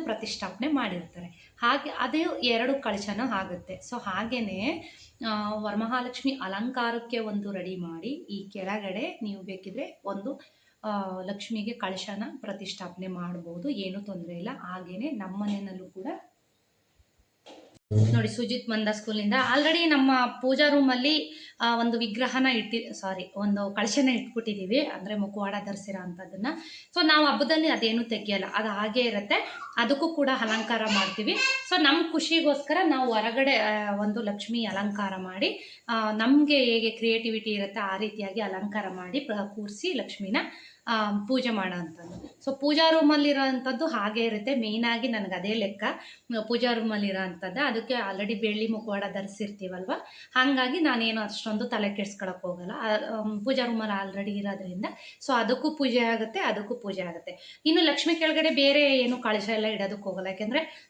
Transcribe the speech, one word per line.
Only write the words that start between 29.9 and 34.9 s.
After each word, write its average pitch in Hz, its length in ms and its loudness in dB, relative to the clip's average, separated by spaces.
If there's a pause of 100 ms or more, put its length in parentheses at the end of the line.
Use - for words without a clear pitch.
ಕೂಡ 277 140 4 (120)
ಅಲಂಕಾರ 226 440 0
ಮಾಡ್ತೀವಿ. 208 500 2 (340)
So, 359 120 4
ನಮ್ 302 300 6
ಖುಷಿಗೋಸ್ಕರ 302 720 2
ನಾವು 262 300 4
ಹೊರಗಡೆ, 233 420 2
ಆ, 214 400 2
ಒಂದು 208 260 0
ಲಕ್ಷ್ಮಿ 214 440 -2
ಅಲಂಕಾರ 202 520 -2